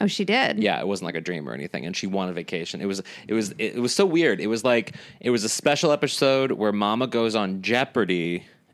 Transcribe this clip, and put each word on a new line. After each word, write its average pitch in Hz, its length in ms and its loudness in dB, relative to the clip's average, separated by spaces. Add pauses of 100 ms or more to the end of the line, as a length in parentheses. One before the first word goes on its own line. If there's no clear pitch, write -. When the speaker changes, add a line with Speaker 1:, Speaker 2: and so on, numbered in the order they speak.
Speaker 1:
Oh, 208 60 4
she 190 180 -2
did? 214 380 0
Speaker 2:
Yeah, 90 160 2
it 69 80 -4
wasn't, 95 180 -4
like, 85 100 -4
a 82 60 -6
dream 82 260 -6
or 58 60 -8
anything, 69 320 -8
and 92 100 -6
she - 120 -4
won 95 200 -2
a 90 60 -4
vacation. 85 480 -8
It 101 60 -2
was, 95 160 -4 (240)
it 107 80 -2
was, 107 240 -2
it, 107 160 -4
it - 40 -4
was 123 140 0
so 196 100 4
weird. 160 380 4
It 98 60 -2
was 110 160 -2
like, 120 320 2 (240)
it 120 100 -2
was 120 140 2
a 110 60 0
special 147 420 2
episode 135 600 2
where 104 180 2
Mama 104 340 2
goes 113 300 0
on 95 260 0
Jeopardy 92 840 0 (280)